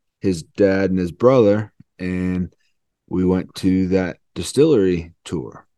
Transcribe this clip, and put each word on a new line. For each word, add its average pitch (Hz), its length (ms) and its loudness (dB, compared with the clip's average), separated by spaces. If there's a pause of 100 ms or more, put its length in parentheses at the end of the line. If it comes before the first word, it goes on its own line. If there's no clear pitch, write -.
(200)
his 90 220 -2
dad 95 480 0
and 92 80 -2
his 87 140 -2
brother, 110 600 2 (260)
and 92 560 -6 (540)
we 92 160 -2
went 92 320 -2
to 92 320 0
that 92 300 -2 (160)
distillery 92 800 0 (120)
tour. - 420 -10 (120)